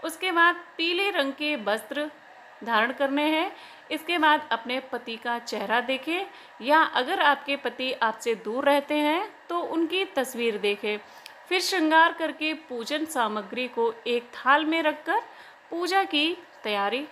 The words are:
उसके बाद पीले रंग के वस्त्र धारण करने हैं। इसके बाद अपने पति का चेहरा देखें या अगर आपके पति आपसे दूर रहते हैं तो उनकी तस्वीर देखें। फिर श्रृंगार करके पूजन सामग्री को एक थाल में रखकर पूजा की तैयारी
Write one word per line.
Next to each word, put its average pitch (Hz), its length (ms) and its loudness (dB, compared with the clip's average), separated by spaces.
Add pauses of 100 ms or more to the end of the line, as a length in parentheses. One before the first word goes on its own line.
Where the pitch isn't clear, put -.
उसके 330 280 -4
बाद 339 240 6 (220)
पीले 349 340 0
रंग 277 220 0
के 294 240 -2
वस्त्र 220 520 -4 (540)
धारण 226 280 2
करने 277 340 0
हैं। 311 260 0 (400)
इसके 320 260 -2
बाद 302 340 4
अपने 240 320 -4
पति 240 340 -8
का 240 220 -4
चेहरा 226 420 -2
देखें 269 440 -2 (360)
या 294 200 6 (120)
अगर 320 280 0
आपके 277 360 2
पति 254 360 -4
आपसे 226 440 -2
दूर 233 280 -4
रहते 285 300 4
हैं 311 340 2 (200)
तो 339 120 -2
उनकी 330 460 0
तस्वीर 233 520 -2
देखें। 208 380 -2 (520)
फिर 359 120 2
श्रृंगार 330 520 4
करके 311 400 -4 (100)
पूजन 262 440 -4
सामग्री 220 600 -4
को 233 240 -2 (140)
एक 240 280 -2
थाल 285 300 4
में 330 180 0
रखकर 311 380 0 (500)
पूजा 359 340 0
की 330 320 0 (260)
तैयारी 208 480 -2